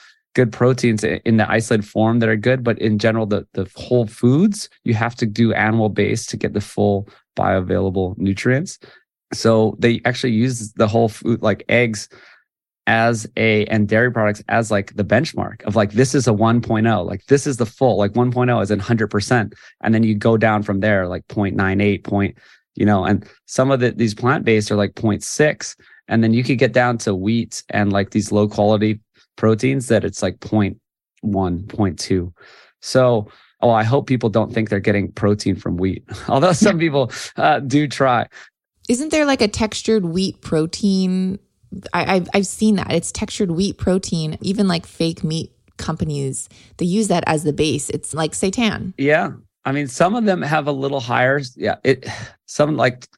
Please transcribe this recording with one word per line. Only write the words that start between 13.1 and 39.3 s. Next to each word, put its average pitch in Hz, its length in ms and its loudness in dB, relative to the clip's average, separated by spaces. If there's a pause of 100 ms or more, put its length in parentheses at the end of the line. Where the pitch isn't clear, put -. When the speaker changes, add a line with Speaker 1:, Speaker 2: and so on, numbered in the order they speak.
Speaker 1:
a, 107 300 2
and 107 200 0
dairy 110 240 2
products 104 380 -2
as, 110 200 0
like, 101 280 -2
the 104 80 0
benchmark - 580 -2
of, 101 140 -2
like, 104 160 0
this 127 200 2
is 131 140 2
a 110 60 2
one 113 280 2
point 110 240 0
oh, 107 160 2
like, 90 260 -8
this 139 200 4
is 135 80 -2
the 117 100 -2
full, 117 320 0
like, 101 160 0
one 123 160 2
point 123 220 0
oh 113 80 2
is 98 120 0
a 101 60 2
hundred 107 300 0
percent. 113 460 0 (280)
And 110 140 2
then 110 80 4
you 107 120 2
go 113 200 2
down 107 280 2
from 98 180 -2
there, 98 260 2
like, 87 220 -8
point 101 260 -2
nine 95 240 0
eight, 101 240 0
point, 98 340 -2 (380)
you - 100 0
know, 101 200 2
and 101 200 0 (200)
some 131 260 0
of 135 80 2
the, 120 120 2
these 110 220 0
plant-based 113 560 0
are, 107 60 0
like, 101 200 -2
point - 280 -2
six. - 540 -2 (320)
And 113 120 2
then 113 120 4
you 123 100 2
could 127 140 0
get 120 160 2
down 123 240 2
to 104 180 -2
wheat 107 540 -2
and, 101 240 0
like, 98 160 0
these 104 240 -2
low 104 160 2
quality 107 500 2 (380)
proteins 120 500 0
that 110 160 4
it's, 98 180 -6
like, 92 200 -4
point 101 360 0 (440)
one, 95 460 -2
point 95 300 -2
two. 90 360 -4 (480)
So, 120 480 2 (320)
oh, 120 80 4
I 110 140 4
hope 131 240 0
people 120 220 0
don't 107 240 0
think 110 160 -2
they're 101 120 -2
getting 101 320 0
protein 104 420 0
from 87 220 -6
wheat, 92 260 -2 (140)
<laughs> - 100 -12
although 156 240 4
some 190 260 4
people, 143 360 0 (240)
uh, 147 240 2
do 143 260 2
try. 123 400 2 (640)
Speaker 2:
Isn't 262 220 -2
there, 311 140 2
like, 269 160 0